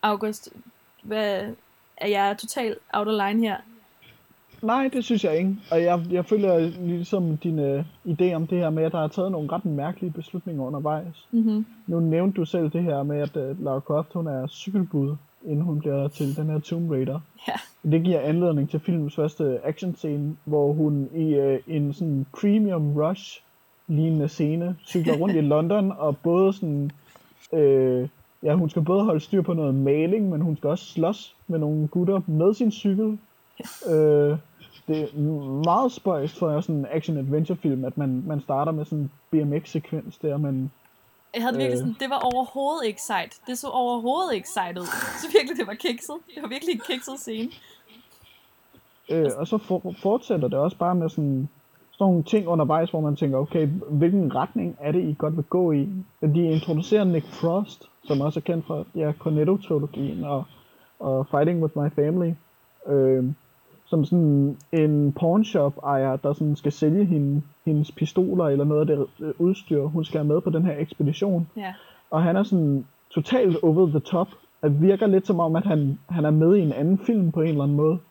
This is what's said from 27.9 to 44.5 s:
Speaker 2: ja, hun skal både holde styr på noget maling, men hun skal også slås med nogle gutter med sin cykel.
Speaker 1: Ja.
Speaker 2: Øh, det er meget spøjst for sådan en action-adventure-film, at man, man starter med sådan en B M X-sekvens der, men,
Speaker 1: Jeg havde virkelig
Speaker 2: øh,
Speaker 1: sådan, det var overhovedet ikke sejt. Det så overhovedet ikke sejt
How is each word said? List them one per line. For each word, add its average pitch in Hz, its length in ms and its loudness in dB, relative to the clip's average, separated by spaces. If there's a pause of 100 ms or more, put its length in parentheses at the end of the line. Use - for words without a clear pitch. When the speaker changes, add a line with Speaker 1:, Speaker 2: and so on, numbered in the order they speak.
Speaker 2:
ja, 151 120 2
hun 165 160 2
skal 170 120 0
både 185 220 2
holde 165 160 2
styr 190 220 0
på 175 120 0
noget 147 200 0
maling, 156 560 2
men 156 100 -2
hun 160 160 0
skal 147 140 -2
også 175 140 -4
slås - 520 -4 (100)
med 165 120 -2
nogle 151 300 0
gutter 180 380 0
med 170 280 2
sin 220 180 0
cykel. 214 460 0 (680)
Speaker 1:
Ja. 165 80 0
Speaker 2:
Øh, 151 440 4 (500)
det 156 140 -2
er 147 160 -8 (460)
meget 233 280 2
spøjst 160 460 -4
for 151 220 0
sådan 170 160 -4
en 139 140 -4
action-adventure-film, 151 920 -2
at 131 140 -6
man, 131 280 -2
man 151 140 -4
starter 147 320 -2
med 151 120 -4
sådan 151 140 -6
en 143 120 -4 (200)
B - 40 -6
M 151 180 2 (120)
X-sekvens - 580 -8
der, 147 140 -2
men, 139 360 -2 (600)
Speaker 1:
Jeg 233 80 -4
havde 240 140 -2
virkelig 262 180 0
Speaker 2:
øh, 247 40 0
Speaker 1:
sådan, 220 220 -4
det 262 100 -4
var 269 80 -2 (160)
overhovedet 269 520 -4
ikke 208 160 -8
sejt. 185 340 -6 (100)
Det 247 120 -8
så 285 100 -10
overhovedet 247 640 -2
ikke 190 140 -8
sejt 180 300 -6